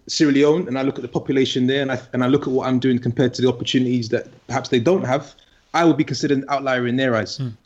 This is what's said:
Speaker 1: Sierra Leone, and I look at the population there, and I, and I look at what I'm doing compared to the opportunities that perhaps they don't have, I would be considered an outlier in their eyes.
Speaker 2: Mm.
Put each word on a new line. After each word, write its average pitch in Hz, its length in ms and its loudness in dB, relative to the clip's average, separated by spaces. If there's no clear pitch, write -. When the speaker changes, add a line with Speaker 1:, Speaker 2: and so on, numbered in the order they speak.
Speaker 1:
Sierra 151 260 2
Leone, 147 360 4
and 131 100 -4
I 135 40 -2
look 135 140 -2
at 135 60 -8
the 123 60 -10
population 131 580 0
there, 139 160 0
and 135 80 -2
I, 127 100 -4
and 127 100 -2
I 123 60 2
look 143 180 2
at 131 60 -2
what 131 160 0
I'm 127 100 2
doing 123 200 2
compared 120 360 0
to 120 80 -2
the 127 60 4
opportunities 123 600 0
that 120 180 -4
perhaps 127 220 -6
they 127 120 2
don't 175 240 2
have, 139 300 -4
I 165 100 4
would 156 120 6
be 151 80 0
considered 143 340 0
an 139 100 -4
outlier 131 380 0
in 120 100 0
their 131 200 2
eyes. 101 220 -4
Speaker 2:
Mm. 127 140 -6